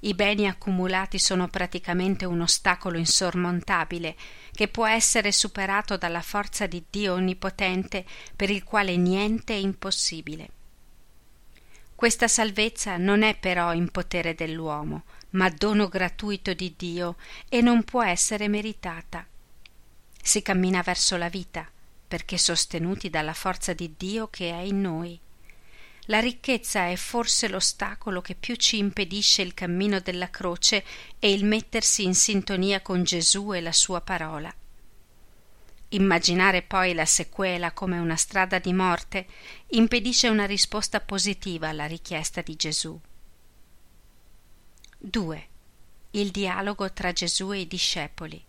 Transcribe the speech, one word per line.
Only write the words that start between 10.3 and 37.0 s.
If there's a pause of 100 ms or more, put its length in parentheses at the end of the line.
Questa
salvezza
non
è
però
in
potere
dell'uomo, (260)
ma
dono
gratuito
di
Dio (340)
e
non
può
essere
meritata. (960)
Si
cammina
verso
la
vita, (400)
perché
sostenuti
dalla
forza
di
Dio
che
è
in
noi. (880)
La
ricchezza
è
forse
l'ostacolo
che
più
ci
impedisce
il
cammino
della
croce (360)
e
il
mettersi
in
sintonia
con
Gesù
e
la
sua
parola. (1400)
Immaginare
poi
la